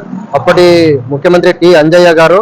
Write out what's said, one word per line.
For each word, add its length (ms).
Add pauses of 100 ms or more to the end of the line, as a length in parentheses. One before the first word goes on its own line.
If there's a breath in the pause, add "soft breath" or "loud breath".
(360)
అప్పటి 280 (480)
ముఖ్యమంత్రి 380 (100)
టి 80 (120)
అంజయ్య 300 (100)
గారు 220